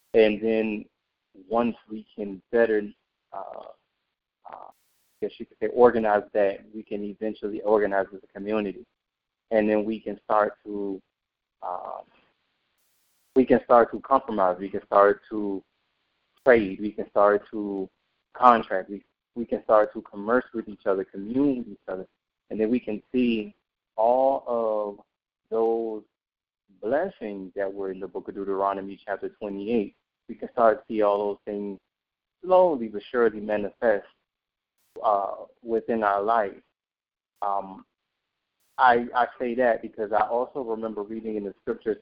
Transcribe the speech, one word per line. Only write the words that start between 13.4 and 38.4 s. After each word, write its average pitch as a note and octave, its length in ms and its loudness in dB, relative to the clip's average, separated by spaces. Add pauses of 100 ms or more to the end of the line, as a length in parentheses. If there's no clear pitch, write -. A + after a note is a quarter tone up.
can B2 180 4
start A#2+ 280 6
to G#2+ 100 -8
compromise. G#2 580 0
We G2 100 -6
can G2 160 -8
start G2+ 440 6
to G2+ 340 -6 (800)
trade. G2+ 380 4
We G#2 100 -4
can - 180 -10
start G2+ 420 4
to G2+ 380 -6 (440)
contract. A2 560 4
We, G2+ 140 -12 (320)
we A#2 100 -6
can A2+ 180 -6
start G#2+ 300 4
to A2 80 -10
commerce G#2+ 520 -4
with A2+ 140 -8
each G#2 200 -12
other, F#2+ 180 -2
commune B2 540 -4
with A2+ 100 -10
each - 180 -20
other. F#2+ 180 -10 (440)
And G#2 100 -8
then A2 100 0
we B2 120 0
can G#2+ 200 -8 (120)
see A2+ 420 -2 (400)
all C3 500 2
of G#2+ 600 -4 (440)
those A2+ 540 -2 (800)
blessings G#2+ 720 -6
that G2 160 -4
were G2 200 -6
in F#2+ 100 -10
the G2 60 -10
book F2+ 200 -10
of G2+ 80 -10
Deuteronomy G2 720 -4
chapter G2 240 -8
twenty-eight. G2+ 680 -4 (320)
We A#2 80 -14
can - 160 -14
start A2+ 280 2
to - 140 -12
see G#2+ 100 0
all G2+ 160 2
those G#2 260 -4
things G2+ 340 -8 (640)
slowly F3+ 460 4
but G2+ 200 -8
surely A2+ 300 0
manifest, G#2 680 -2 (920)
uh, G#2 340 0 (280)
within A2+ 400 -2
our G2+ 180 2
life. G#2+ 300 0 (920)
Um, G2 440 -6 (920)